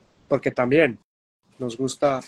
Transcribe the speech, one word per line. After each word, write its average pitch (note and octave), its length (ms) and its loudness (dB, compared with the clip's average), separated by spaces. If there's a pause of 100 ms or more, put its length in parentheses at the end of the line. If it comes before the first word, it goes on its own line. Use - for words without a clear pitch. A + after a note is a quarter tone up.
(280)
porque C#3 240 0
también B2+ 480 2 (580)
nos B2 200 -8
gusta, C3 500 -2